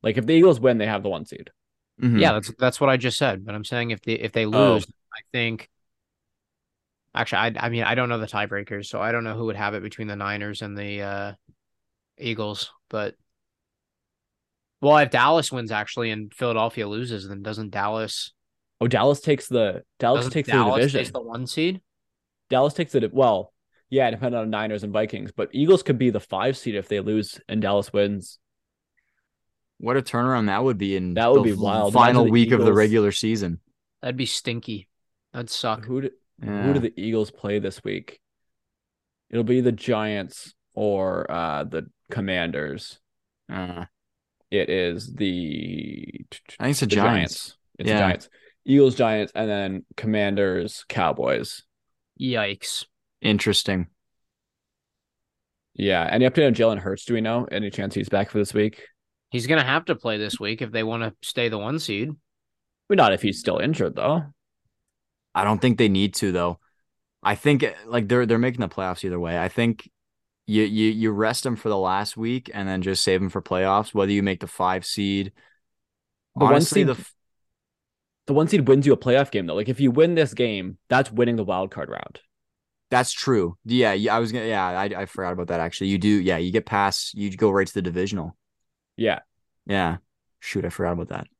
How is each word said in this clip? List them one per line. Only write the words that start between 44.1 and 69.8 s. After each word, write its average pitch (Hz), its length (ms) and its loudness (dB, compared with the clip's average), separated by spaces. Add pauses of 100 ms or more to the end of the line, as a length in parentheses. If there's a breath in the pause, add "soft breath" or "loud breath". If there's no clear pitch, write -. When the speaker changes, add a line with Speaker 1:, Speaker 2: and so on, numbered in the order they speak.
Speaker 1:
It 98 200 0
is 90 440 -2
the, 78 1080 -6 (340)
Speaker 2:
I - 60 -6
think 135 80 0
it's - 80 -2
the 131 60 0
Speaker 1:
the 101 80 0
Speaker 2:
Giants. 104 400 2
Speaker 1:
Giants. - 220 -14 (220)
It's - 100 -2
Speaker 2:
Yeah. 107 60 2
Speaker 1:
the 104 60 2
Giants. 92 280 0 (360 soft breath)
Eagles, 135 300 6
Giants, 110 400 0
and 110 160 -2
then 98 340 -4 (120)
Commanders, 101 920 0
Cowboys. 65 760 -2 (580)
Speaker 3:
Yikes. 110 680 -4 (340)
Speaker 2:
Interesting. 101 680 0 (1900)
Speaker 1:
Yeah. 92 360 0
Any 127 180 4
update 147 180 4
on 117 80 4
Jalen 113 240 2
Hurts? 98 260 -6
Do 120 100 -2
we 113 60 0
know? 113 300 -2
Any 101 200 -4
chance 98 240 -6
he's 101 140 -4
back 101 220 0
for 107 80 -2
this 101 160 -2
week? 107 320 0 (440)
Speaker 3:
He's 120 160 -6
gonna 151 180 2
have 147 220 0
to 147 100 -2
play 107 220 -4
this 104 220 -6
week 107 220 -6
if 110 80 -8
they 113 120 -2
wanna 113 400 -4
stay 120 260 -4
the 110 100 -4
one 123 200 -6
seed. 120 320 -6 (800)
Speaker 1:
But 208 100 4
not 110 140 6
if 92 100 -2
he's 98 180 -2
still - 180 -2
injured, 95 380 -2
though. 156 260 0 (1120)
Speaker 2:
I 92 100 0
don't 107 160 2
think 123 160 4
they 113 120 4
need 98 280 2
to, 98 160 -2
though. 87 280 -2 (600)
I 101 120 0
think, 143 300 2 (200)
like, 113 220 -2
they're, 123 200 2
they're 113 120 2
making 123 220 -2
the 98 80 -2
playoffs 92 360 -6
either 90 140 -4
way. 85 200 -4
I 92 100 -2
think 117 420 -2 (560)